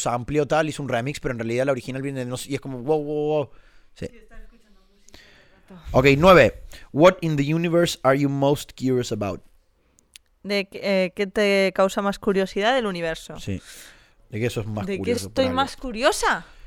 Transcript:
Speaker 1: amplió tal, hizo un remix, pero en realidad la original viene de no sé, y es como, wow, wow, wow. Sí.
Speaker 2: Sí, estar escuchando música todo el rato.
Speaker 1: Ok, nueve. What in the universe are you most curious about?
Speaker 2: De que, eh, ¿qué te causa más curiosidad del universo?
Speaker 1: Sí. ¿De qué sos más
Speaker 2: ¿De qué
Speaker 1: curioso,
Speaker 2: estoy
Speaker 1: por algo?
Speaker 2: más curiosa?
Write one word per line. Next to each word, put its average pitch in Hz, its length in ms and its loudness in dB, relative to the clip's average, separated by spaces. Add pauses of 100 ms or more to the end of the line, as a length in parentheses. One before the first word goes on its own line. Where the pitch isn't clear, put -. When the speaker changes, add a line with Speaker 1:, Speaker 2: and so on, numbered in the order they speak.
Speaker 1:
amplió 127 420 -2
tal, 156 220 0
hizo 143 140 -8
un 135 60 -8
remix, 123 320 -4
pero 135 120 -6
en 117 80 -8
realidad 117 260 -2
la 143 60 2
original 131 300 -8
viene 135 180 -8
de 123 60 -6
no 123 100 -8
sé, - 140 -10
y 139 40 -6
es 135 60 -4
como, 135 220 -10
wow, 151 200 0
wow, 151 240 -4
wow. 151 240 -2 (440)
Sí. - 140 -12
Speaker 2:
Sí, - 100 -20
estar 220 220 -20
escuchando 220 480 -20
música - 300 -20 (480)
todo - 120 -20
el - 60 -20
rato. - 140 0
Speaker 1:
Ok, 131 80 6 (100)
nueve. 156 460 8 (300)
What 180 300 8
in 160 140 -2
the 143 180 0
universe 170 500 0
are 135 140 4
you 143 100 2
most 139 500 0
curious 127 320 0
about? 104 300 -4 (1040)
Speaker 2:
De 196 240 -2
que, - 120 -14
eh, 185 360 0
¿qué 202 100 -2
te 196 480 2
causa 190 260 2
más 196 200 -2
curiosidad 196 560 0
del 240 100 -2
universo? 165 540 -8
Speaker 1:
Sí. - 200 -8 (680)
¿De 107 80 -8
qué 120 120 0
sos 104 160 -6
más 107 200 -6
Speaker 2:
¿De 202 60 -6
qué 190 60 -6
Speaker 1:
curioso, 196 280 -4
Speaker 2:
estoy 262 200 -2
Speaker 1:
por 254 40 -4
algo? 254 60 -6
Speaker 2:
más 262 200 -4
curiosa? 262 680 -2 (200)